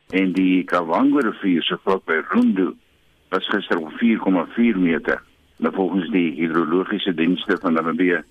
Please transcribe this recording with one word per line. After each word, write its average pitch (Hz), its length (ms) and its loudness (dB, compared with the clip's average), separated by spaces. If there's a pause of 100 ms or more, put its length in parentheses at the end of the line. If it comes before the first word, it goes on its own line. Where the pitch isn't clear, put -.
(100)
En 92 220 0
die 92 320 2
Kavango 90 540 2
rivier, 98 440 0
so 90 200 -4
vlak 95 220 0
by 80 160 0 (100)
Rundu, 98 440 2 (540)
was 95 200 -2
gister 104 300 -2
op 78 140 -6
vier 113 260 2
komma 90 280 0
vier 117 320 2
meter. 80 440 0 (340)
Nou, 78 180 -4
volgens 92 360 -2
die 87 220 0
hidrologiese 85 800 -2
dienste 85 460 0
van 90 120 -2
Namibië 82 580 0